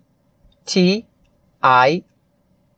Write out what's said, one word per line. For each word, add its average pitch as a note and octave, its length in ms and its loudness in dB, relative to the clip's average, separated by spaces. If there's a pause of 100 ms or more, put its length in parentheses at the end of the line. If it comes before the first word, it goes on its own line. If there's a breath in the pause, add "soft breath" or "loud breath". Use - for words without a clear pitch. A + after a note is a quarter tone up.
(640)
T F#3+ 400 -2 (560)
I C3+ 420 0 (760)